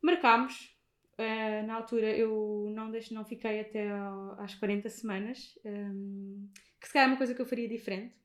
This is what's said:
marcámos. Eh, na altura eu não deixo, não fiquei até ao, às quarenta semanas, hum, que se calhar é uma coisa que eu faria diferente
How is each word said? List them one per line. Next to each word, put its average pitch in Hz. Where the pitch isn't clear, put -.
marcámos. 262
Eh, 220
na 220
altura 226
eu 214
não 220
deixo, 220
não 220
fiquei 220
até 214
ao, 196
às 202
quarenta 202
semanas, 214
hum, 196
que -
se -
calhar 269
é 262
uma 262
coisa 247
que 254
eu 240
faria 233
diferente 220